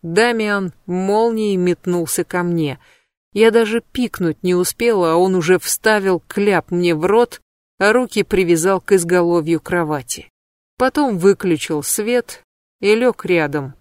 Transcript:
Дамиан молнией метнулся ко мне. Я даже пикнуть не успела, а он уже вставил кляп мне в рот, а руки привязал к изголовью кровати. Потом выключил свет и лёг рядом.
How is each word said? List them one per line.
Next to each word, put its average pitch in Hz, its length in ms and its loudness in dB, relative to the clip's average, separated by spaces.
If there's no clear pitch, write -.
Дамиан 208 680 -2
молнией 208 680 0
метнулся 180 680 -2
ко 180 180 -4
мне. 165 360 -2
Я 220 180 4
даже 226 300 0
пикнуть 190 640 -6
не 180 120 0
успела, 180 580 0
а 165 40 2
он 185 200 2
уже 175 220 2
вставил 196 680 0
кляп 202 440 -2
мне 175 240 2
в 151 120 -2
рот, 226 340 2
а 202 140 2
руки 233 320 0
привязал 180 560 0
к - 120 -2
изголовью 170 680 0
кровати. 156 680 -6
Потом 254 400 0
выключил 165 680 0
свет 233 600 -4
и 208 140 2
лёг 233 300 0
рядом. 147 560 -2